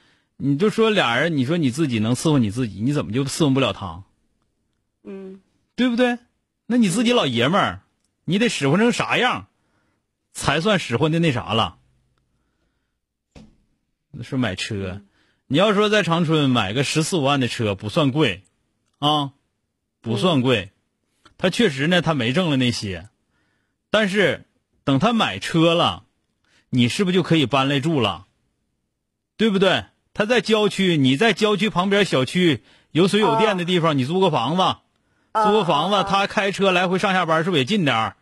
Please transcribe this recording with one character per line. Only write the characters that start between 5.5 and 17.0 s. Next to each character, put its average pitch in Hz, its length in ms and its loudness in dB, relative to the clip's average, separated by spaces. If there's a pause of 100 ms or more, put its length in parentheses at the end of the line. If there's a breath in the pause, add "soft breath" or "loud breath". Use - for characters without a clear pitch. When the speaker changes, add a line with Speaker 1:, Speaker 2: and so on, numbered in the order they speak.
Speaker 1:
对 247 140 0
不 233 80 -2
对？ 240 220 0 (480)
那 233 100 -2
你 226 120 4
自 202 160 0
己 233 80 2
老 220 140 2
爷 120 220 0
们 185 120 2
儿， 95 200 -2 (440)
你 170 140 -2
得 233 100 2
使 143 200 -2
唤 156 100 4
成 233 140 4
啥 123 260 -2
样， 190 280 -2 (880)
才 147 280 -2
算 196 180 2
使 120 180 -4
唤 151 140 0
的 165 80 0
那 170 140 2
啥 95 220 -6
了？ 104 220 -2 (2250)
那 135 120 -14
是 139 140 -8
买 117 180 -2
车， 95 420 -8
Speaker 2:
嗯。 101 100 -20 (420)
Speaker 1:
你 135 100 0
要 202 160 2
说 208 140 2
在 208 140 2
长 165 220 0
春 151 240 2
买 113 240 0
个 135 120 -2
十 - 180 -2